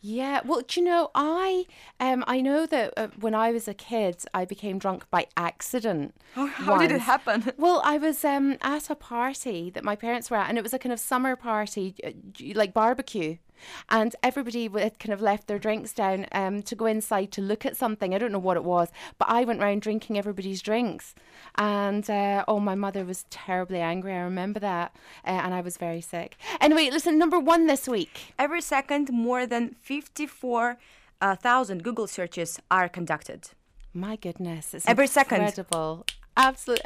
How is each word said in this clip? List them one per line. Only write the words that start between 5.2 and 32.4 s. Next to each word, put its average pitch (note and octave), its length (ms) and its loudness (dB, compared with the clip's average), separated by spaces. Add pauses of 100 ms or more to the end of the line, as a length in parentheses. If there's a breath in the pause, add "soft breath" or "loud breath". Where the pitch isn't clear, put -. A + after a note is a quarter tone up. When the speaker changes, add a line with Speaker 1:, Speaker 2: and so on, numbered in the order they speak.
Speaker 1:
accident F3 760 -2 (200 soft breath)
Speaker 2:
How, C4+ 140 -2
how C#4 300 2
did E4 140 6
it D4 40 4
Speaker 1:
once. B3 100 0
Speaker 2:
happen? A#3+ 480 2
<laughs> - 40 -12
Speaker 1:
Well, E4+ 280 6
I D4 140 4
was, D4+ 260 0
um, C#4 360 2
at D4 280 -2
a D4 60 -2
party A#3+ 760 -4
that - 160 -8
my G#3 100 0
parents A#3 340 -4
were B3 60 -2
at, G3+ 140 2
and A#3 80 0
it A#3 40 0
was G#3 120 -6
a C4 60 -2
kind B3+ 120 -4
of A#3 80 -4
summer B3+ 380 0
party, G#3+ 580 -4 (100)
uh, - 40 -6 (240)
j-, - 200 -12
like, G3+ 200 2
barbecue. A3 640 0 (500 loud breath)
And A3 340 2
everybody A#3+ 460 -2
w-, G#3 160 0
had A3 160 -2
kind G#3+ 140 -4
of G3 80 -4
left G#3 260 2
their G#3 120 -2
drinks A3 340 -2
down, F#3+ 400 0
um, G3 300 -2
to - 120 -8
go G#3+ 100 -2
inside G#3+ 480 0
to G3+ 80 -6
look G3+ 240 -2
at C#4 120 -4
something. G#3 360 -2
I F#3+ 40 0
don't A3 160 -2
know G3+ 60 0
what F3+ 180 2
it D#3+ 80 -2
was, F3 240 2 (280 loud breath)
but - 120 0
I A#3+ 160 4
went A#3 160 0
round G3+ 220 2
drinking G#3+ 340 -2
everybody's G3 440 -4
drinks. A3 540 -2 (400 loud breath)
And, G#3 540 0
uh, G3+ 360 2
oh, G#3+ 140 2
my G#3 160 0
mother G3 300 -4
was F#3 240 -8
terribly F#3 500 -4
angry. F3+ 320 -2
I F#3 80 -4
remember F#3 400 -4
that. F#3 340 -4 (320 loud breath)
Uh, - 40 -6
and F#3 240 -2
I F3+ 80 -2
was F3 160 -8
very E3+ 240 -6
sick. - 340 -10 (240 loud breath)
Anyway, D4+ 300 6
listen, D#4 280 2
number E4 220 4
one E4 280 6
this C#4 200 2
week. - 500 -4
Speaker 2:
Every D4 240 0
second, C#4 520 0
more B3 320 0
than A#3 340 -2
fifty-four, B3 1000 -4 (440 soft breath)
uh, G3 160 2
thousand A#3+ 460 0
Google A3+ 240 -4
searches F3 520 -6 (100)